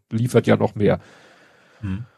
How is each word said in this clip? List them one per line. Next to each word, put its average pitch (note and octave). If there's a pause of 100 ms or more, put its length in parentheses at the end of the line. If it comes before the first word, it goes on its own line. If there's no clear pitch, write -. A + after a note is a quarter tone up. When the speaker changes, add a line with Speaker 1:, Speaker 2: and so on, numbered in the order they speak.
(100)
Speaker 1:
liefert A#2
ja A2
noch G#2+
mehr. G2 (800)
Speaker 2:
Mhm. G2+ (140)